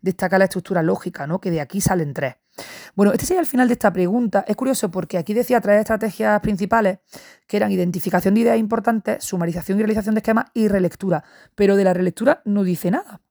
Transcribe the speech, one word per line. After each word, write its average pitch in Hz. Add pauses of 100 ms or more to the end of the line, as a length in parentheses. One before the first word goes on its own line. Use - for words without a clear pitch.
destaca 185
la 190
estructura 185
lógica, 170
¿no? 170
Que 180
de 160
aquí 180
salen 165
tres. 127 (600)
Bueno, 202
este -
sería 370
el 320
final 254
de 233
esta 214
pregunta. 196
Es 208
curioso 247
porque 185
aquí 175
decía 240
tres 208
estrategias 214
principales, 202 (480)
que 208
eran 208
identificación 185
de 226
ideas 233
importantes, 220
sumarización 175
y -
realización 214
de 220
esquemas 226
y 220
relectura. 180 (320)
Pero 202
de 196
la 185
relectura 180
no 202
dice 180
nada. 262